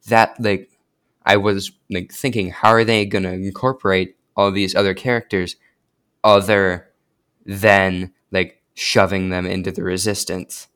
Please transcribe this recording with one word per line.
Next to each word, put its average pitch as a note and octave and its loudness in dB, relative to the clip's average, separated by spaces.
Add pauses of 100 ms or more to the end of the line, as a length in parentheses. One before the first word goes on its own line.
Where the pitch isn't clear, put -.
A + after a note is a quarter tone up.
that, A2+ 2
like, G2+ -4 (560)
I G#2 6
was, G2 -2 (180)
like, F2+ -8
thinking, A2 -4
"How G#2+ 2
are A2+ 4
they A2 2
gonna G2 -4
incorporate F#2+ -4 (180)
all G2+ 2
these F#2+ -2
other G2 2
characters G#2 -4 (720)
other G2 2 (560)
than, F#2+ 2 (220)
like, F#2 -4 (120)
shoving F#2+ 0
them F2+ -4
into F#2 -6
the F#2 -10
Resistance?" F#2 -6